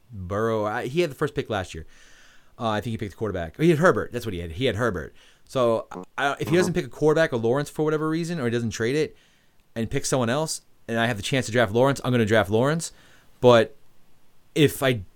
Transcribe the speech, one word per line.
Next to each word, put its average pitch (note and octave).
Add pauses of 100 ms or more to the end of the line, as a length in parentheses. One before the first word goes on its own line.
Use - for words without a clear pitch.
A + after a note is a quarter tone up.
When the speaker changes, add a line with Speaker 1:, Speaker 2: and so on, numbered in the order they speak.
(120)
Speaker 1:
Burrow. G#2+
I, G#2+
he C3+
had F3
the C3+
first -
pick B2+
last G2
year. D#2+ (720)
Uh, A#2
I G#2+
think A2+
he A2
picked G#2
a -
quarterback. F2+
He E3
had D3
Herbert. E3+
That's A#2
what A2+
he F2
had. E2+
He G2+
had G#2
Herbert. G2 (320)
So A#2 (300)
I, C#3
if -
he D3+
doesn't F#3
Speaker 2:
Mm-hmm. F3
Speaker 1:
pick C#3
a A2+
quarterback D#3
or B2
Lawrence B2
for -
whatever D#3
reason, E3
or C3
he A#2
doesn't A#2
trade A2+
it D3+ (580)
and A2+
pick -
someone B2+
else, D3+ (240)
and A2+
I A2+
have A#2
the G2+
chance B2+
to A2
draft A2
Lawrence, C3
I'm B2+
gonna A#2+
draft G#2
Lawrence. C3+ (480)
But A#2+ (800)
if D3+
I C3 (160)